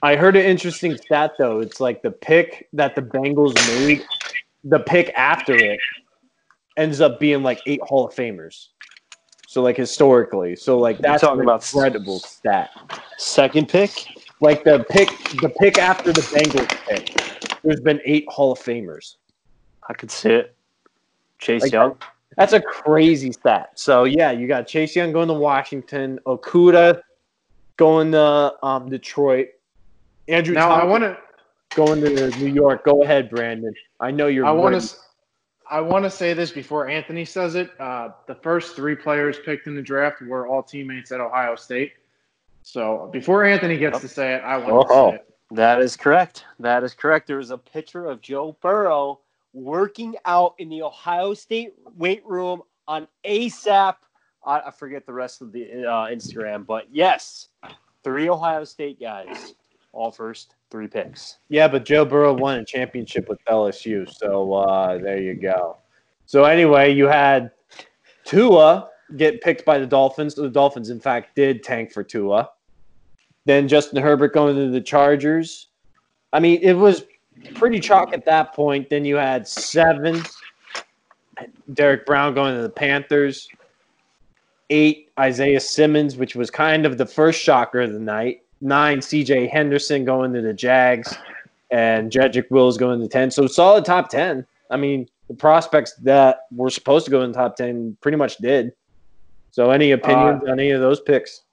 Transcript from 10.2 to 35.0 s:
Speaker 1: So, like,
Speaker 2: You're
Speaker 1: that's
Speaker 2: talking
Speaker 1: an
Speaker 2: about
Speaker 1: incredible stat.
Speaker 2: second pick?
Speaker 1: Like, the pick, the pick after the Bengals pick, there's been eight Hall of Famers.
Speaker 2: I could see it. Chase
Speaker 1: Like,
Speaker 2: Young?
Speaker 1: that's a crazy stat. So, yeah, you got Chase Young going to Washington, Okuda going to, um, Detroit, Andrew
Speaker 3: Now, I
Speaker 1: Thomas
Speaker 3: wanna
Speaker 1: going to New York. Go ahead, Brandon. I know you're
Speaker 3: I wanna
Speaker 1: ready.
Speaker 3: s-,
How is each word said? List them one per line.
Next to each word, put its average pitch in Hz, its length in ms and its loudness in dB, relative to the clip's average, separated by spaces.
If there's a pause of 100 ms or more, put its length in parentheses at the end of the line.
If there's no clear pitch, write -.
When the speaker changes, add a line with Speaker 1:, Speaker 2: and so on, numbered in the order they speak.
Speaker 1:
So, 123 240 0
like, 117 200 0
Speaker 2:
You're - 40 -14
Speaker 1:
that's 147 200 2
Speaker 2:
talking 143 180 2
Speaker 1:
an 123 60 0
Speaker 2:
about 117 260 0
Speaker 1:
incredible 107 480 -2
stat. - 500 -4 (460)
Speaker 2:
second 143 520 0
pick? 202 220 2 (500)
Speaker 1:
Like, 151 240 4
the 139 260 6
pick, 196 180 4 (320)
the 160 80 0 (100)
pick 196 200 4
after 185 340 0
the 160 80 2
Bengals 143 480 0 (180)
pick, - 760 -8
there's 151 180 0
been 147 240 0
eight 147 240 0
Hall 135 240 0
of 123 60 -6
Famers. 101 580 -12 (720)
Speaker 2:
I 117 60 -12
could - 160 -18
see - 200 -4
it. - 240 0 (840)
Chase 117 240 -2
Speaker 1:
Like, - 100 -2
Speaker 2:
Young? 117 240 2 (400)
Speaker 1:
that's 196 160 4
a 214 80 4
crazy 156 720 0
stat. 110 440 -2
So, 123 280 2
yeah, 147 260 2
you 123 160 -6
got 123 200 -4
Chase 156 280 -4
Young 175 180 -2
going 165 160 0
to 160 60 -2
Washington, 139 920 -4
Okuda 170 760 4 (760)
going 160 340 4
to, 147 500 2
um, 131 280 -4
Detroit, 135 580 -2 (800)
Andrew 165 260 0
Speaker 3:
Now, 165 180 4
I 170 80 4
Speaker 1:
Thomas 180 100 0
Speaker 3:
wanna 208 280 -2 (560)
Speaker 1:
going 156 260 2
to 139 380 0
New 139 140 -4
York. 139 320 2
Go 143 200 4
ahead, 139 260 0
Brandon. 113 420 -8 (280)
I 123 100 -6
know 147 160 -2
you're 131 180 0
Speaker 3:
I 143 60 2
wanna 180 260 2
Speaker 1:
ready. 143 80 -4
Speaker 3:
s-, - 140 -14 (720)